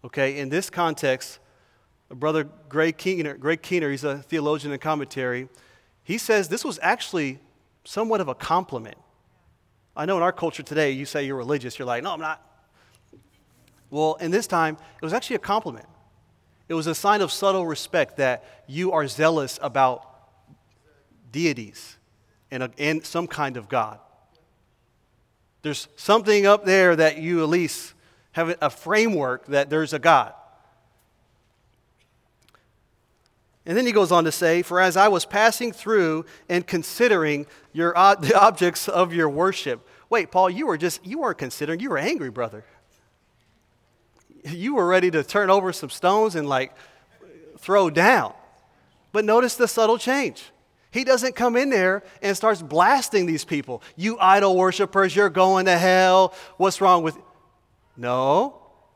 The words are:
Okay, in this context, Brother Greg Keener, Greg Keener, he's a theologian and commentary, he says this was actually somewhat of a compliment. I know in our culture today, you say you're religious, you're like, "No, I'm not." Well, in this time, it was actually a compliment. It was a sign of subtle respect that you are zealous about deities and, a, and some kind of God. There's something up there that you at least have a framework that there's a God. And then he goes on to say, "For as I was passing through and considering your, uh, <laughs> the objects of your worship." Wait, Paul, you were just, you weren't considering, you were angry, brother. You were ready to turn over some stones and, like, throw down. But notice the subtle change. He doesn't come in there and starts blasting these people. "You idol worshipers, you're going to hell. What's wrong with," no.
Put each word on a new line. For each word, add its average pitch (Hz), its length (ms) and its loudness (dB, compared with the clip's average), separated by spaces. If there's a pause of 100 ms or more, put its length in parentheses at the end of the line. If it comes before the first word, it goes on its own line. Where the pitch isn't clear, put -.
Okay, 139 340 -4
in 139 80 -8
this 165 220 -4
context, 151 680 -4 (680)
Brother 147 380 -4 (240)
Greg 160 280 -2
Keener, 165 360 -6
Greg 147 280 -4
Keener, 160 300 -4
he's 135 140 -8
a 143 140 -6
theologian 147 520 -4
and 139 80 -8
commentary, 131 720 -6 (540)
he 202 140 -6
says 208 300 0
this 175 160 -6
was 214 180 -8
actually 160 580 -4 (440)
somewhat 220 380 -4
of 147 80 -6
a 127 60 -8
compliment. 139 600 -6 (1000)
I 151 100 -8
know 190 100 -2
in 170 60 0
our 180 100 2
culture 165 300 -8
today, 147 300 -2
you 135 160 -8
say 143 180 -6
you're 135 100 -8
religious, 123 440 -6
you're 127 80 -8
like, 120 160 -4
"No, 185 80 -8
I'm 160 80 -10
not." 156 200 -8 (1500)
Well, 156 260 -2
in 170 140 -8
this 196 160 -2
time, 160 320 -2 (180)
it - 60 -18
was 160 100 -6
actually 240 260 -4
a - 20 -4
compliment. 180 480 -6 (840)
It 165 60 -4
was 160 100 -4
a 165 80 -4
sign 202 280 2
of 165 100 -2
subtle 190 340 0
respect 156 520 -4
that 127 260 -2 (240)
you 180 240 -4
are 156 160 0
zealous 151 540 -2
about 131 460 0 (1200)
deities 131 680 -6 (540)
and, 131 120 -6
a, 123 140 -8
and 156 280 -2
some 175 220 -6
kind 135 300 -6
of 104 100 -14
God. 107 320 -4 (1600)
There's 151 320 -8
something 208 500 2
up 202 180 6
there 185 320 6
that 156 220 2
you 165 240 -2
at 151 80 0
least - 460 -4 (380)
have 165 280 -2
a 147 80 0
framework 175 800 -2
that 139 240 0
there's 156 220 -2
a 147 60 -6
God. 135 320 4 (3250)
And 170 100 -4
then 247 100 2
he 240 60 0
goes 190 220 2
on 170 100 6
to 160 80 0
say, 170 300 2
"For 175 180 -2
as 185 160 4
I 202 140 6
was 185 160 0
passing 220 480 0
through 165 520 -2 (220)
and 175 180 -2
considering 160 840 -2 (260)
your, 170 240 -2
uh, 196 180 6
<laughs> 196 120 -20
the 202 120 6
objects 175 480 4
of 175 260 0
your 165 140 0
worship." 147 580 -4 (240)
Wait, 214 220 -2
Paul, 185 180 4
you 247 180 -4
were 170 100 -2
just, 170 280 -4
you 247 140 -10
weren't 233 180 -4
considering, 147 440 -6
you 240 80 -8
were 160 80 -4
angry, 175 320 -4
brother. 110 340 -8 (1800)
You 175 300 -8
were 180 120 0
ready 180 240 2
to 156 100 -2
turn 202 280 -2
over 185 240 2
some 135 160 -12
stones 202 460 0
and, 147 120 -4
like, 135 260 -2 (840)
throw 190 320 2
down. 170 440 4 (800)
But 214 140 0
notice 233 300 2
the 240 120 2
subtle 226 300 0
change. 262 540 -4 (400)
He 254 120 -4
doesn't 254 320 0
come 240 220 0
in 277 120 0
there 196 340 0 (180)
and 196 160 -2
starts 214 240 0
blasting 180 640 2
these 160 180 -4
people. 131 400 -6 (140)
"You 214 220 -4
idol 190 360 6
worshipers, 185 580 2
you're 202 160 4
going 185 360 2
to 180 120 4
hell. 185 560 4 (220)
What's 185 240 0
wrong 180 240 4
with," 156 140 -4 (800)
no. 131 640 0 (340)